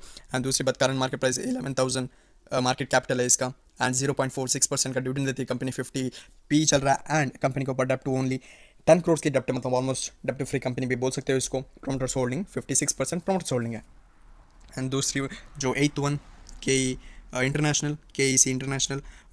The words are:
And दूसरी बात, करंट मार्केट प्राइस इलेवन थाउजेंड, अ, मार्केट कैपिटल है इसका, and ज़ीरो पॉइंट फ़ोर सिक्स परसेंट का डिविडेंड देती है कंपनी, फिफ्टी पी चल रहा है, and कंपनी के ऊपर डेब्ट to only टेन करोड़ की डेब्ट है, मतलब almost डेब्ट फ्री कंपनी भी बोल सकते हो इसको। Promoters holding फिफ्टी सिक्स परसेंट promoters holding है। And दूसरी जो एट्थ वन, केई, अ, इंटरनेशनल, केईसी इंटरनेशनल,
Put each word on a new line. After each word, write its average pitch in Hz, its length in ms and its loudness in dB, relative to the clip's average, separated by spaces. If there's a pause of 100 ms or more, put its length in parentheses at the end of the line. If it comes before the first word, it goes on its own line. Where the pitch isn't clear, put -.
(340)
And 131 60 0
दूसरी 131 240 0
बात, 131 120 0
करंट 135 200 2
मार्केट 131 240 -2
प्राइस 131 180 2
इलेवन 254 360 -4
थाउजेंड, 131 340 0 (440)
अ, 131 80 2
मार्केट 127 300 0
कैपिटल 127 300 2
है 123 60 2
इसका, 127 260 2 (300)
and 123 80 4
ज़ीरो 135 220 0
पॉइंट 135 200 0
फ़ोर 131 160 -4
सिक्स - 180 2
परसेंट 135 280 0
का 131 60 0
डिविडेंड 131 260 -2
देती 135 160 -2
है 120 40 -4
कंपनी, 127 240 -2
फिफ्टी 127 420 -4 (360)
पी 151 160 4
चल 147 140 4
रहा 135 160 4
है, 147 320 0
and - 120 -8
कंपनी 135 260 0
के 131 80 -2
ऊपर 127 140 0
डेब्ट 131 220 -2
to 135 60 2
only 131 240 0 (480)
टेन 165 140 8
करोड़ 165 180 2
की 151 120 0
डेब्ट 131 200 0
है, 127 60 0
मतलब 127 160 -2
almost 131 400 0 (140)
डेब्ट 131 160 -2
फ्री 135 160 -2
कंपनी 127 280 -4
भी 123 100 0
बोल 127 140 0
सकते 135 220 -2
हो 135 60 4
इसको। 131 200 -2
Promoters 131 600 -4
holding 127 260 0
फिफ्टी - 300 -6
सिक्स - 180 0
परसेंट 165 300 -4
promoters 190 300 0
holding 117 220 -2
है। - 260 -14 (680)
And 131 200 -4
दूसरी 135 380 -2 (300)
जो 135 160 0
एट्थ 143 240 2
वन, 143 180 0 (460)
केई, 131 360 2 (360)
अ, 127 80 0
इंटरनेशनल, 147 540 0 (200)
केईसी 135 340 4
इंटरनेशनल, 135 520 -4 (300)